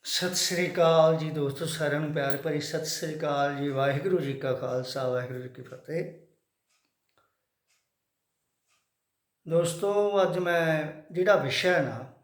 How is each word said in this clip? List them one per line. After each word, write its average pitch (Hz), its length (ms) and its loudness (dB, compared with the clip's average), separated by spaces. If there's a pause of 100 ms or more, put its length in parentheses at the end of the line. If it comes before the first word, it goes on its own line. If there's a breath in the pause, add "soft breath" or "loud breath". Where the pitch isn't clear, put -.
ਸਤਿ 180 300 -2
ਸ੍ਰੀ 175 360 0
ਅਕਾਲ 160 440 6
ਜੀ 156 140 -4
ਦੋਸਤੋ, 143 360 -4
ਸਾਰਿਆਂ 147 340 -2
ਨੂੰ 151 140 -2
ਪਿਆਰ 139 240 -2
ਭਰੀ 147 240 -4
ਸਤਿ 160 240 -6
ਸ੍ਰੀ 156 320 -6
ਅਕਾਲ 143 380 -2
ਜੀ। 143 140 -2
ਵਾਹਿਗੁਰੂ 139 480 0
ਜੀ 139 160 -2
ਕਾ 135 200 -4
ਖਾਲਸਾ, 127 560 -4
ਵਾਹਿਗੁਰੂ 127 300 -4
ਜੀ 127 100 -12
ਕੀ 127 120 -18
ਫਤਿਹ। - 500 -8 (3250)
ਦੋਸਤੋ, 202 760 2
ਅੱਜ 175 160 2
ਮੈਂ 165 460 2 (280)
ਜਿਹੜਾ 185 240 4
ਵਿਸ਼ਾ 151 380 2
ਹੈ 165 80 4
ਨਾ 117 320 -6 (100)